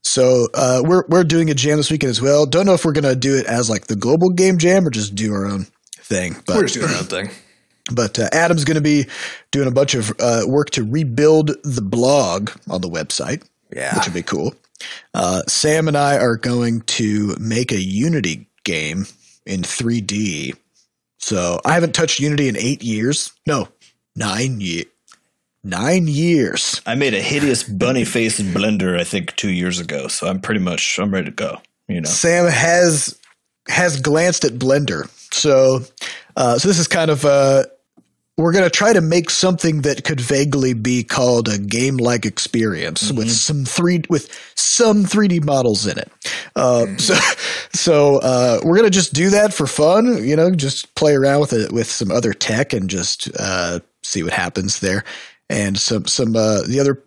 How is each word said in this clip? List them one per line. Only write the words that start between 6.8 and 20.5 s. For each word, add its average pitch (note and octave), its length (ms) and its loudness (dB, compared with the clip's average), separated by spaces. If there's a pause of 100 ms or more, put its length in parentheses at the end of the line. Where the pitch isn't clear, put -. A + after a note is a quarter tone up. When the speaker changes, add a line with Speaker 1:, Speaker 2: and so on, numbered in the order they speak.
Speaker 2:
our F2 80 -2
own F2+ 80 -6
thing. F#2+ 240 -6 (640)
Speaker 1:
But, A#2 280 -2
uh, A2 140 0
Adam's E3 320 2
gonna D#3 160 0
be D3 260 2 (440)
doing C#3 180 0
a - 20 -2
bunch C3+ 240 2
of, A2 240 -4
uh, A#2 260 2
work C#3+ 260 0
to A#2+ 120 -2
rebuild D3 680 2 (120)
the B2 180 -4
blog G#2+ 720 0 (180)
on F2+ 120 -4
the F2+ 80 -6
website, E2 520 -6 (320)
Speaker 2:
Yeah. C2 220 -6
Speaker 1:
which - 100 0
would F#2 80 -8
be E2+ 100 -4
cool. E2 300 -4 (600)
Uh, F#2 340 -2
Sam D#3 400 0
and D3 100 0
I C#3+ 200 2
are A#2 180 2
going A#2+ 460 -2
to G#2 580 -2
make A2+ 320 -2
a G2 100 -2
Unity G2+ 680 -2 (180)
game E2 420 -4 (380)
in F#2 180 -6
three A#2 380 -4
D. G2+ 520 -6 (680)